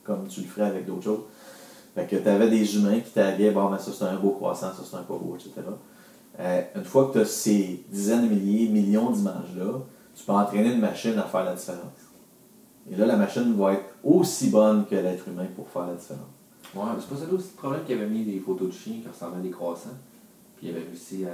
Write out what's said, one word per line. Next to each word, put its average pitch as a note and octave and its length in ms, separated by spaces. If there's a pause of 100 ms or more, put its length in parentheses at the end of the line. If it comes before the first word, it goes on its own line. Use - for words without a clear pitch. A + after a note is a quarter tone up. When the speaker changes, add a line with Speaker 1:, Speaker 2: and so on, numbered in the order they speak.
Speaker 1:
comme F#2+ 240
tu - 140
le F2 60
ferais G#2 200
avec F#2 200
d'autres F#2 160
choses. G#2+ 180 (720)
Fait F2+ 120
que G2+ 80
t'avais G#2 340
des G#2+ 280
humains G#2 220
qui - 120
taguaient, « G2 400
Bon, G2 180
ben F#2+ 80
ça, - 180
c'est - 100
un F#2+ 100
beau G2 160
croissant, F#2 420
ça, - 100
c'est - 140
un - 60
pas - 100
beau, F2 240
et - 60
cetera. » F3 300 (680)
Euh, F2+ 220 (140)
une G2 80
fois C3+ 300
que A#2 60
t'as G#2 60
ces G2 680
dizaines G#2 360
de G#2+ 60
milliers, G2+ 360
millions G#2+ 420
d'images-là, F#2+ 720 (340)
tu - 100
peux G#2 60
entraîner G#2 420
une A#2+ 60
machine G#2+ 400
à F#2 40
faire F#2 220
la F2+ 80
différence. F2 300 (1080)
Et F#2 40
là, G#2 100
la A2 100
machine A2+ 400
va G2 180
être G2 100 (200)
aussi D#3+ 460
bonne G#2+ 400
que G#2 60
l'être F2+ 320
humain F2+ 180 (100)
pour - 140
faire F2 160
la F2 80
différence. C#2 320 (500)
Speaker 2:
Ouais, G2 100
mais A2+ 160
c'est - 80
pas C#3 120
ça E3 100
là - 60
aussi F3+ 180
le - 60
problème C#3+ 240
qu'il B2+ 100
avait G#2 140
mis A2 140
des G2+ 160
photos F#2 300
de - 40
chiens A2+ 280
qui - 60
ressemblaient E2+ 300
à F2+ 60
des F2+ 80
croissants, F2 380 (680)
puis - 100
il E2+ 80
avait E2 100
réussi - 400
à F2 80